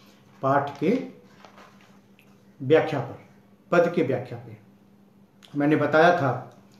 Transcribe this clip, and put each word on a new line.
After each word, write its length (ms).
पाठ 380
के 240
व्याख्या 380
पर, 200
पद 240
के 80
व्याख्या 340
पे। 260
मैंने 200
बताया 420
था, 400